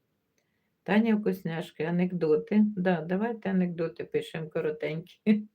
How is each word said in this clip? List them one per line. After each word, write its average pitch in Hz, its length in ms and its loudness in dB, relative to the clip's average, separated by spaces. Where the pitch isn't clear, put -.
Таня 220 320 4
вкусняшки, 170 680 -4
анекдоти. 175 760 2
Да, 180 260 0
давайте 196 480 -4
анекдоти 175 540 -2
пишемо 156 460 -6
коротенькі. 165 1040 -2